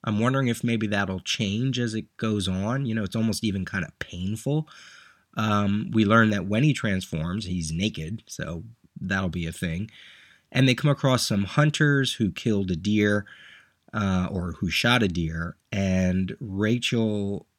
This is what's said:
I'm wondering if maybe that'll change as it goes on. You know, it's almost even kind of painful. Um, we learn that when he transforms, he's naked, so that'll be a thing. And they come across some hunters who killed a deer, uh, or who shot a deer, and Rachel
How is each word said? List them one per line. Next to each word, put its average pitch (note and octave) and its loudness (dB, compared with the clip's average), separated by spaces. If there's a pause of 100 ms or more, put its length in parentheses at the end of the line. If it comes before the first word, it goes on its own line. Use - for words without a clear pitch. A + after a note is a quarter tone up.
I'm G#2+ -2
wondering C3 2
if A#2 -2
maybe A2+ 0
that'll G2 -2
change A#2+ -2
as A#2 -2
it A2 -6 (100)
goes G#2 -2
on. G#2+ -2
You A2 -2
know, A2 -2
it's - -4
almost A2+ 0
even G2 -2
kind F#2 -4
of - -14
painful. A2 -4 (680)
Um, G#2 0
we A2 4
learn A2 8
that G2 -2
when G#2+ 2
he D3+ 4
transforms, F2+ -2
he's F2 -4
naked, F#2 -4
so - -8 (360)
that'll F#2+ -2
be E2 -4
a E2 -6
thing. F2+ -6 (640)
And C3 4
they B2 4
come D3 2
across C3 2
some G2+ 2
hunters D3 2
who G#2 0
killed G2+ 0
a E2+ 0
deer, G#2 2 (680)
uh, F#2 0
or F2 -4
who F2+ 0
shot A#2+ 2
a G2+ 4
deer, E2 -2 (160)
and F#2 2
Rachel G#2+ 0 (120)